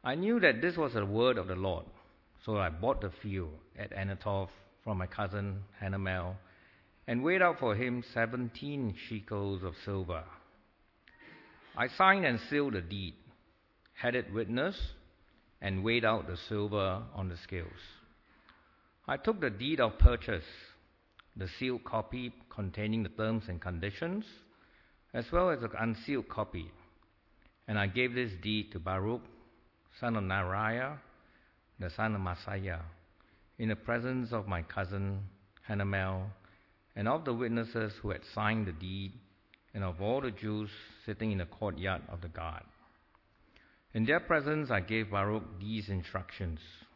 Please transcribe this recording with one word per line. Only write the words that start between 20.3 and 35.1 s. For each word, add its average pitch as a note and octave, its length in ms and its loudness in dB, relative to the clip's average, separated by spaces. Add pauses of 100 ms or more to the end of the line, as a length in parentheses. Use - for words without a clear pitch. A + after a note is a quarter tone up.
the F#2+ 100 -4
sealed B2 380 -2
copy A#2+ 480 -2 (160)
containing G#2+ 560 0
the F#2+ 60 -2
terms A2 380 0
and F2 120 -4
conditions, G#2 680 -4 (840)
as A#2+ 180 -4
well F3+ 200 4
as C#3+ 100 0
the A#2 100 -2 (100)
unsealed A2+ 480 0
copy, A2 440 -4 (960)
and G#2+ 100 2
I G2+ 80 4
gave A#2+ 280 2
this B2 180 0 (100)
deed G#2+ 300 0
to F2+ 80 -6
Baruch, F#2+ 420 0 (800)
son A#2 160 0
of G#2 80 0
Neriah, G#2+ 760 0 (800)
the F2+ 120 -4
son A2 260 0
of G2 40 0
Messiah, F#2 600 -4 (800)
in A2+ 100 0
the G#2+ 80 2
presence A#2+ 560 -2
of G#2 160 -2
my F2 140 0
cousin G2 680 -2 (400)